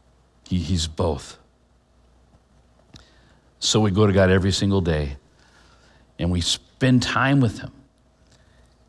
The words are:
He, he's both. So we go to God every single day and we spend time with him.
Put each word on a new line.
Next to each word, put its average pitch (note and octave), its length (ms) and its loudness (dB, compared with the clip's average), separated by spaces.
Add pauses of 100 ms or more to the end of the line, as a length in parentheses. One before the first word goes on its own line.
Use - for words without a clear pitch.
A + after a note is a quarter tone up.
(480)
He, F#2 120 -4
he's D#2+ 280 -4
both. D#2 500 -6 (2250)
So - 220 0
we G#2+ 100 0
go G#2 160 2
to G2 60 2
God F#2+ 160 4
every F#2+ 240 2
single G2 260 0
day D2+ 380 -4 (1000)
and F2 140 -2
we F2+ 80 0
spend - 640 0
time C3+ 380 2
with A2+ 180 -2
him. - 120 -16 (1160)